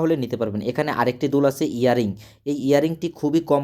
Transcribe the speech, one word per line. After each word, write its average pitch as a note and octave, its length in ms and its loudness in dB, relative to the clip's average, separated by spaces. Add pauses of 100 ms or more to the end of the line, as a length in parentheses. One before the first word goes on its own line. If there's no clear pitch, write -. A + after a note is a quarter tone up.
হলে E3 200 2
নিতে A#2+ 180 -4
পারবেন। G#2 200 -2 (100)
এখানে D3 180 -2 (120)
আরেকটি B2 320 0
দুল C#3 180 4
আছে C#3 120 -4 (160)
ইয়ারিং, A#2+ 300 2 (400)
এই D3 80 -4 (100)
ইয়ারিংটি D#3 400 2 (120)
খুবই D3+ 200 0 (100)
কম C#3+ 140 4